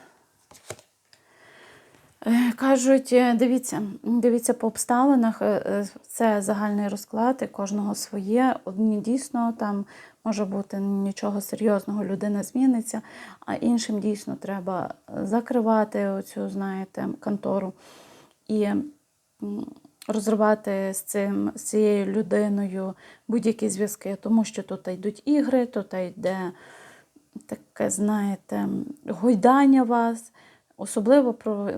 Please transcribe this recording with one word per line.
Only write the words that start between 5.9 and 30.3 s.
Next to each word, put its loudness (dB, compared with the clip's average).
це 2
загальний -2
розклад, -2
і -2
кожного -4
своє. 0
Одні 0
дійсно -2
там -4
може -2
бути -6
нічого -2
серйозного, -2
людина -4
зміниться, 0
а -4
іншим 0
дійсно -4
треба -6
закривати 2
оцю, -6
знаєте, -6
контору -4
і, 0
м, -6
розривати 0
з -8
цим, -2
з -14
цією 2
людиною -2
будь-які 0
зв'язки, -6
тому 4
що -6
тут -10
йдуть -6
ігри, 2
тут -6
йде -4
таке, -6
знаєте, -2
гойдання 6
вас, 0